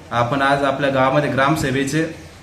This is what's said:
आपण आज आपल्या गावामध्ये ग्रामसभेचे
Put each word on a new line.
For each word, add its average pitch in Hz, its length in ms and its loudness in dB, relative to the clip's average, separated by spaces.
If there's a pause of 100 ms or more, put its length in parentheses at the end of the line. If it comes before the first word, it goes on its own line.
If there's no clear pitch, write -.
(120)
आपण 120 300 0
आज 139 220 2
आपल्या 139 260 0
गावामध्ये 135 420 2
ग्रामसभेचे 139 840 0 (280)